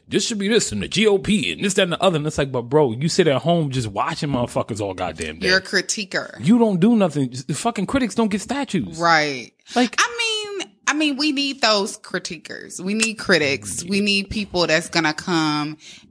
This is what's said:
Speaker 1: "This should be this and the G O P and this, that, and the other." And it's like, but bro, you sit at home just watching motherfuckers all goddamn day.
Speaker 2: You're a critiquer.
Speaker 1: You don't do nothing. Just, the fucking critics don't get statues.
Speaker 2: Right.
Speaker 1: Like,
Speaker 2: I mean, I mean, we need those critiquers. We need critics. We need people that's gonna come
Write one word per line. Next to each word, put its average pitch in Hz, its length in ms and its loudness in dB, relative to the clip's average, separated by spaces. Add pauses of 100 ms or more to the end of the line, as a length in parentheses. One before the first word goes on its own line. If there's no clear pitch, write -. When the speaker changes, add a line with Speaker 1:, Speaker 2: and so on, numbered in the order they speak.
Speaker 1:
"This - 200 -2
should 220 120 -4
be 196 100 0
this - 240 2
and 101 100 -2
the 76 60 -4
G 214 180 2
O 202 100 6
P 185 360 0
and - 120 -4
this, 196 100 0
that, 196 100 4
and 175 80 0
the - 100 -2
other." 180 160 4
And 147 80 -2
it's 156 100 -4
like, 139 160 -2
but 123 160 -2
bro, 139 240 4
you 135 160 -2
sit 170 200 4
at 131 120 4
home 160 300 2
just 123 180 -2
watching 135 400 -4
motherfuckers 120 540 -2
all 98 100 -2
goddamn 82 460 -6
day. 190 100 -2
Speaker 2:
You're 185 100 4
a 185 40 -2
critiquer. 185 840 -4
Speaker 1:
You 220 140 6
don't 208 220 2
do 226 160 6
nothing. 151 340 0
Just, 127 180 -10
the 156 60 -4
fucking 214 320 -2
critics 254 280 -2
don't 226 140 2
get 196 140 -2
statues. 170 560 -4
Speaker 2:
Right. 151 540 2 (220)
Speaker 1:
Like, 247 240 2
Speaker 2:
I 480 200 2
mean, 427 500 -4 (200)
I 262 40 4
mean, 294 240 0
we 302 140 0
need 277 320 -4
those 214 360 2
critiquers. - 840 -10
We 190 140 -4
need 226 200 0
critics. 139 720 0
We 196 160 -2
need 202 280 0
people 185 380 -2
that's 160 220 2
gonna 156 260 0
come 151 640 -2 (320)